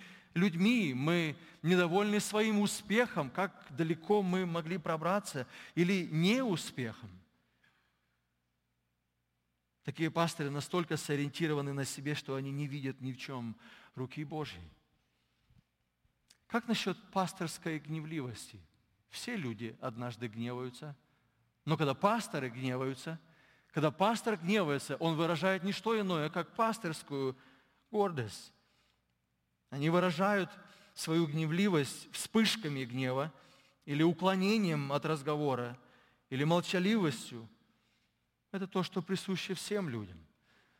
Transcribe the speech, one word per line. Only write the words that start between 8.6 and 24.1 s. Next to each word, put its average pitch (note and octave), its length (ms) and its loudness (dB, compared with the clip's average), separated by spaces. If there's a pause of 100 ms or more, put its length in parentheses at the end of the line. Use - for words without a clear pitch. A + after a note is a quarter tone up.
Такие D3+ 260 -2
пастыри D#3+ 380 0
настолько D3+ 500 -2
сориентированы C#3+ 720 -2
на C#3 140 -2
себе, C#3+ 280 -4
что C#3 200 -6
они C3+ 160 -4
не C#3+ 160 -4
видят C3+ 340 -6
ни B2+ 120 -6
в B2+ 60 -12
чем A#2+ 380 -8 (380)
руки C3 280 -8
Божьей. C3+ 460 -8 (1800)
Как - 220 -2
насчет G3 300 0 (120)
пасторской E3+ 680 -4
гневливости? D3 840 -8 (480)
Все - 280 -8
люди A#2 440 -6
однажды A#2+ 460 -6
гневаются, B2 680 -8 (720)
но D3+ 140 2
когда C#3+ 160 4
пасторы F#3+ 560 0
гневаются, C3 680 -4 (520)
когда D3+ 200 4
пастор A3 460 2